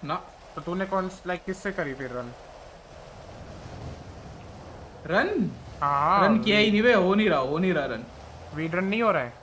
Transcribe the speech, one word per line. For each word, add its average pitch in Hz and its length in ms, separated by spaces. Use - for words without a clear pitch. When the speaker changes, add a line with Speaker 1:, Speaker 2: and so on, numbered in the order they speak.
Speaker 1:
ना। 156 200
Speaker 2:
तो 160 60
तूने 180 240
कौन 185 240
स-, - 180
like 180 160
किससे 190 280
करी 156 220
फिर 127 180
run? 120 220
Speaker 1:
Run? 247 460
Speaker 2:
हाँ। 151 440
Speaker 1:
Run 220 140
किया 214 200
ही 214 120
नहीं 208 100
बे, 240 120
हो 190 220
नहीं 214 140
रहा, 151 100
हो 135 180
नहीं 185 160
रहा 147 120
रन। 113 200
Speaker 2:
वीड 160 220
रन 185 80
नहीं 208 180
हो 226 100
रहा 151 120
है? 120 200